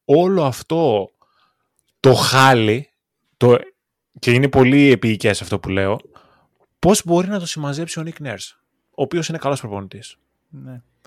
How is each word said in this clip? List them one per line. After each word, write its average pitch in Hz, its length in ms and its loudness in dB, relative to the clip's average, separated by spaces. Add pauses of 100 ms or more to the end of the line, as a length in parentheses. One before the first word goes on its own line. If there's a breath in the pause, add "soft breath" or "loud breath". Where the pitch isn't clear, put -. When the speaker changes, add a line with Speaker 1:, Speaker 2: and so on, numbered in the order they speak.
Speaker 1:
όλο 175 380 2
αυτό 131 680 -2 (880)
το 131 140 4
χάλι, 127 760 2 (480)
το... 120 200 4 (640)
και 123 120 -2
είναι 131 180 2
πολύ 135 420 4
επίοικες 110 500 0
αυτό 98 180 -6
που - 100 -12
λέω, 98 300 -2 (800 soft breath)
πώς 190 260 2
μπορεί 175 220 0
να 202 120 -6
το 175 60 -12
συμμαζέψει 156 540 -10
ο 156 60 -8
Nick 160 200 -14
Nurse, 104 300 -14 (340)
ο - 140 -6
οποίος 160 260 -6
είναι 160 80 -8
καλός 139 220 -4
προπονητής. 101 580 -14 (320)
Speaker 2:
Ναι. 131 320 -20 (260)